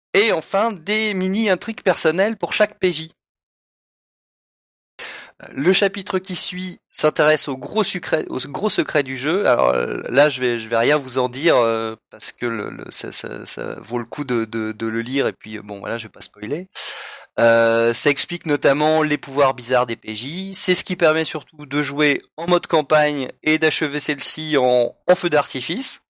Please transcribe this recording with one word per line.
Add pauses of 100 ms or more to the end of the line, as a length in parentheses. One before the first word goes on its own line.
(160)
Et
enfin,
des
mini-intrigues
personnelles
pour
chaque
P
J. (2500)
Le
chapitre
qui
suit (100)
s'intéresse
au
gros
secret,
au
gros
secret
du
jeu.
Alors,
euh, (120)
là,
je
vais,
je
vais
rien
vous
en
dire,
euh, (140)
parce
que
le,
le,
ça,
ça,
ça
vaut
le
coup
de,
de,
de
le
lire.
Et
puis,
euh,
bon,
voilà,
je
vais
pas
spoiler. (680)
Euh,
ça
explique
notamment
les
pouvoirs
bizarres
des
P
J.
C'est
ce
qui
permet
surtout
de
jouer (160)
en
mode
campagne (140)
et
d'achever
celle-ci
en, (120)
en
feu
d'artifice.